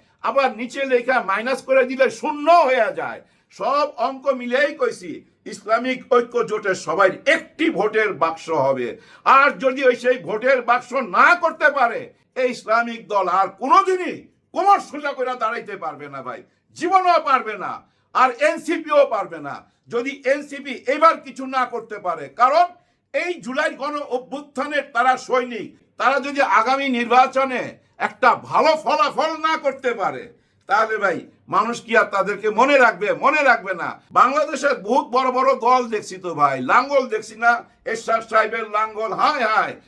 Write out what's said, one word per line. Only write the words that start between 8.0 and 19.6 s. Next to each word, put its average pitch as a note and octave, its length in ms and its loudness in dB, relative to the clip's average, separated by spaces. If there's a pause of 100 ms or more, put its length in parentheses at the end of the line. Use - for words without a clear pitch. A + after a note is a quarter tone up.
বাক্স D#3+ 360 -4
হবে। C3 480 0 (280)
আর C4+ 340 6
যদি C4 240 -2
ওই B3+ 120 6
সেই B3 220 0
ভোটের A3 440 0
বাক্স A#3+ 320 0
না B3+ 420 4
করতে D#4+ 360 0
পারে, A3+ 420 -2 (220)
এই B3+ 160 0
ইসলামিক A3+ 560 -2
দল G3 200 0
আর F#3+ 200 2
কোনোদিনই F4+ 800 -4 (240)
কোমর F#4+ 280 2
সোজা C#4+ 340 -10
করে B3+ 260 -6
দাঁড়াইতে A3 380 -6
পারবে D3 320 -12
না C#3 120 -14
ভাই, A#2 220 -14 (300)
জীবনেও F4 460 2
পারবে A#3+ 380 -2
না, C#3 240 -10 (320)
আর A#3+ 180 2
এনসিপিও D4+ 720 0
পারবে F3 340 -4
না, C3+ 240 -12 (240)